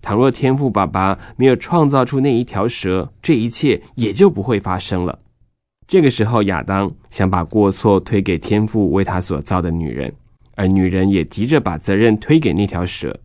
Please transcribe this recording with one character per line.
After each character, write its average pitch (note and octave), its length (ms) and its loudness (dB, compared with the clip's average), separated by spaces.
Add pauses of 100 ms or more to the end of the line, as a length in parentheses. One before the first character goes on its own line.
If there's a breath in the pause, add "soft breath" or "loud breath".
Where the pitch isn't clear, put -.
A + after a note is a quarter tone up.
倘 G2 160 -4
若 B2+ 140 4
天 C3 260 -2
父 C#3 140 -2
爸 G2 160 0
爸 F#2+ 320 -2 (180 loud breath)
没 B2+ 80 0
有 C3 120 6
创 E3 300 0
造 C#3 200 2
出 C3+ 140 -2
那 C3+ 140 0
一 A#2 80 0
条 G#2 240 -4
蛇， F#2 540 -4
这 D#3+ 140 2
一 A#2 160 0
切 A#2+ 320 -2 (140)
也 G#2+ 180 -2
就 F#3 160 6
不 G#2 120 -6
会 A2 160 -2
发 F#2 200 -4
生 F2+ 260 -4
了。 E2+ 140 -6 (680)
这 F#3+ 140 4
个 D3 80 6
时 A#2+ 160 0
候， A2+ 200 2
亚 F#2 180 -2
当 G2 280 -2 (200)
想 F#2+ 200 0
把 F#2 140 0
过 G2+ 260 2
错 F#2+ 300 2
推 G2 220 -2
给 - 160 -2
天 G#2+ 280 0
父 G2+ 260 0
为 G2 120 2
他 F2+ 160 -4
所 E2+ 220 -6
造 F#2 180 -2
的 E2+ 100 -2
女 E2 200 -4
人， B1 200 -8 (440)
而 G2+ 120 -2
女 F#2+ 180 2
人 F#2 260 2
也 F#2+ 160 2
急 G2+ 200 -6
着 C#3+ 140 2
把 F#2+ 160 -4
责 G2 180 -4
任 G#2+ 240 4
推 D#3 220 2
给 G#2 140 0
那 G2+ 120 0
条 F2+ 200 -4
蛇。 - 280 -8 (100)